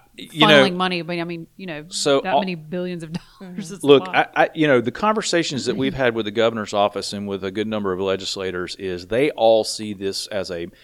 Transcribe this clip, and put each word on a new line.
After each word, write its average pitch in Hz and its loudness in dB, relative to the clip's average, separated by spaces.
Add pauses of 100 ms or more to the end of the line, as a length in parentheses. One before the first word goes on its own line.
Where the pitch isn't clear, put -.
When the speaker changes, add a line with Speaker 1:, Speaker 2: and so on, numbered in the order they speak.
(160)
Speaker 1:
you 160 2
know, 147 8
Speaker 2:
Funneling 175 2
money, 180 -2
but 170 -6
I 170 -4
mean, 170 -10 (120)
you 190 -16
know, 151 -12
Speaker 1:
so 143 2
Speaker 2:
that 190 -2
Speaker 1:
all - 4
Speaker 2:
many 185 -2
billions 175 -8
of 160 -14
dollars 180 -12
is 190 -10
a - -4
Speaker 1:
Look, 143 8
Speaker 2:
lot. 180 -4
Speaker 1:
I, 151 2
I, - 2
you 156 2
know, 135 6
the 117 -2
conversations 170 -2
that 117 -2
we've 131 -2
had 123 2
with 113 -2
the 104 -6
governor's 113 0
office 101 0
and 101 -8
with 98 -4
a 98 -4
good 107 -2
number 104 -2
of 90 -2
legislators 95 -4
is 90 -8
they 127 0
all 113 4
see 107 -8
this 98 -6
as 95 -6
a, 87 -8 (160)